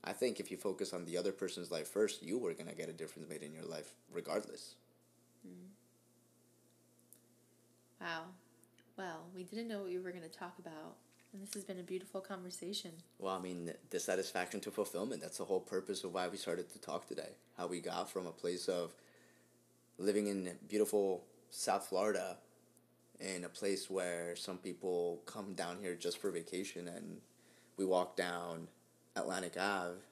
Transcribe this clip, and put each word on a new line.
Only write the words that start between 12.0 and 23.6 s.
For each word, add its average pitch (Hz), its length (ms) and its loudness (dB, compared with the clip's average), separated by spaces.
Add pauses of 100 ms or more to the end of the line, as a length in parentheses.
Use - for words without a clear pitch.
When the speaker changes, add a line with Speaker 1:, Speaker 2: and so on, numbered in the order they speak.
Speaker 2:
conversation. 180 720 -6 (280)
Speaker 1:
Well, 95 140 2
I 92 60 2
mean, 87 340 -2 (160)
dissatisfaction 92 720 2
to 104 100 -4
fulfillment. 101 500 2
That's 82 160 -6
the 90 80 -2
whole 92 160 6
purpose 95 420 0
of 87 100 -4
why 90 140 2
we 95 100 -2
started 87 340 0
to - 80 -14
talk - 280 -2
today. - 220 -4 (280)
How 87 100 -2
we 87 120 0
got 87 300 0
from 92 180 -2
a 82 60 -4
place 87 340 0
of 87 260 2 (1040)
living 104 300 6
in 95 300 0 (100)
beautiful 104 560 6 (260)
South - 380 2
Florida, 92 500 4 (840)
in 90 260 -2
a 82 40 -4
place 98 400 2